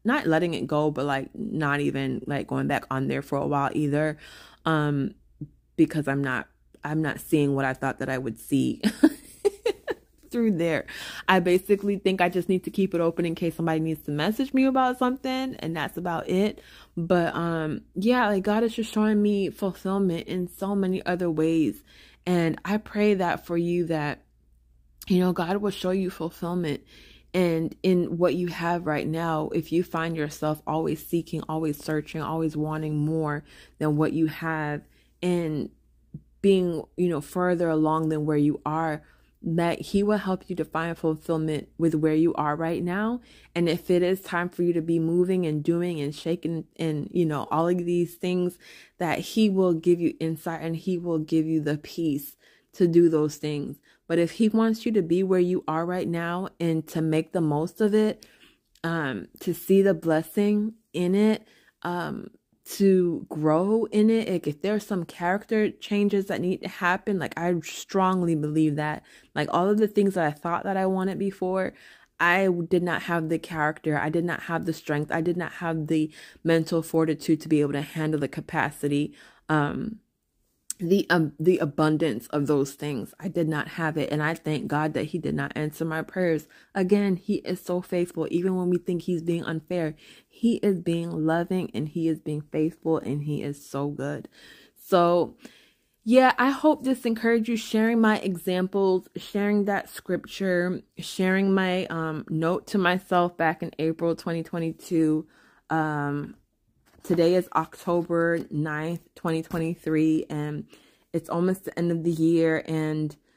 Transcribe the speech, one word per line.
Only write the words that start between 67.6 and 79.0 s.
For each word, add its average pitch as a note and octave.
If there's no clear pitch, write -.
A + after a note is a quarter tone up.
strongly F#3
believe D3+
that, D3+
like, D3+
all F3+
of G#3
the G#3+
things G3
that F3
I D3+
thought E3+
that F#3+
I F#3+
wanted F#3+
before, F#3+
I F3+
did F3+
not F3
have E3+
the D#3+
character, D3+
I D3+
did E3
not F3
have E3
the E3
strength, D3
I E3
did E3+
not E3+
have E3
the D#3
mental E3
fortitude D#3+
to D#3+
be D3+
able D3
to D3+
handle D#3
the C#3
capacity, D3